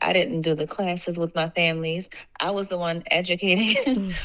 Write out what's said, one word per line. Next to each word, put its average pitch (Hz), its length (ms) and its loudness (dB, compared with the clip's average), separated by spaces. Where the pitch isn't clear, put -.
I - 120 2
didn't 165 300 2
do 160 120 2
the 156 120 0
classes 175 520 -2
with 170 160 -2
my 165 160 0
families. 165 580 0
I 175 120 0
was 196 160 -2
the 180 100 -2
one 170 320 -2
educating 196 1040 2